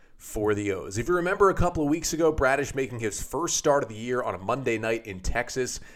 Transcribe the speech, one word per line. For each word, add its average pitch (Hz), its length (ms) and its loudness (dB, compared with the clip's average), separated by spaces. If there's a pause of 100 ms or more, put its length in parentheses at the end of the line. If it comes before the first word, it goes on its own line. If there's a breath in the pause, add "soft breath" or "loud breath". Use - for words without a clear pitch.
(160 soft breath)
for 107 380 0
the 101 160 0
O's. 95 280 -4
If 113 100 -2
you 180 80 2
remember 190 340 4
a 175 40 2
couple 175 280 2
of 143 80 2
weeks 160 220 0
ago, 160 180 4
Bradish 139 460 2
making 127 240 -4
his 107 200 -4
first 160 360 -2
start 143 260 4
of 120 60 -6
the 110 80 -12
year 123 260 -2
on 110 140 -4
a - 20 -12
Monday 117 400 0
night 113 260 -2
in 95 140 -8
Texas, 120 640 -4 (160 loud breath)